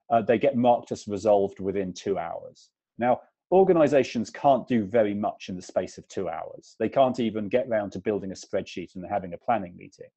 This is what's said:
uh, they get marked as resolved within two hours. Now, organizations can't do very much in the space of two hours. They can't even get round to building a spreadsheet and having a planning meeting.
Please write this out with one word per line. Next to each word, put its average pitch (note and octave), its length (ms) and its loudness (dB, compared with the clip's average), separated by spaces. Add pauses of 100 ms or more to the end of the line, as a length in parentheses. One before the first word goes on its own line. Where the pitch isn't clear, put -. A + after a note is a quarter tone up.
uh, A#2 140 2
they A2+ 160 2
get C3+ 180 2
marked A#2+ 340 2
as - 160 -10
resolved G2+ 520 2
within F#2+ 340 -4
two G2 240 -4
hours. E2+ 540 -10 (260)
Now, B2 240 0 (300)
organizations D3 800 4
can't C3+ 360 2
do A2+ 160 2
very G#2 300 2
much G2+ 340 -6
in F#2+ 80 -8
the F2+ 60 -10
space - 380 -6
of - 80 -20
two F#2+ 200 -6
hours. - 520 -12
They A2 100 0
can't B2+ 300 2
even G#2+ 300 -4
get B2 200 0
round G#2 220 -2
to G2 80 -10
building F#2+ 320 -4
a F2+ 40 -12
spreadsheet - 600 -8
and F2+ 120 -14
having F#2 260 -6
a E2+ 40 -10
planning F#2 400 -4
meeting. F#2+ 400 -20